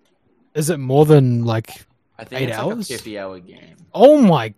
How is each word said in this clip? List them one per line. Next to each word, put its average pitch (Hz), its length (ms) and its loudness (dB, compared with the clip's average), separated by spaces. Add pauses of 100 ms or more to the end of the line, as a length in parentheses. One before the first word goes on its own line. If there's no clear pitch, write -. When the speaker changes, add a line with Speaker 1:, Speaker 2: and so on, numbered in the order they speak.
(540)
Speaker 1:
Is 151 160 -4
it 160 80 -6
more 135 280 2
than, 127 380 2
like, 113 420 -8 (320)
Speaker 2:
I 113 60 -20
think 131 180 -12
Speaker 1:
eight 131 80 -6
Speaker 2:
it's, 110 80 -10
like, 123 80 -8
Speaker 1:
hours? 208 240 -10
Speaker 2:
a 131 40 -10
fifty-hour 98 460 -14
game. 92 360 -20 (180)
Speaker 1:
Oh 285 260 6
my 143 380 0